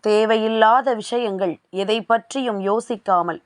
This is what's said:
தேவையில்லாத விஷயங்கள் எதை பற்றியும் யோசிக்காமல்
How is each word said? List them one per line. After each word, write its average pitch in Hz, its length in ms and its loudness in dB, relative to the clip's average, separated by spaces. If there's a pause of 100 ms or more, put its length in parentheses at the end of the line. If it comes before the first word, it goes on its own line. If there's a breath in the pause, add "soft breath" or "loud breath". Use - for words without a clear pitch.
தேவையில்லாத 220 920 2
விஷயங்கள் 202 560 -4 (200)
எதை 196 300 -2
பற்றியும் 226 600 -2
யோசிக்காமல் 196 840 -2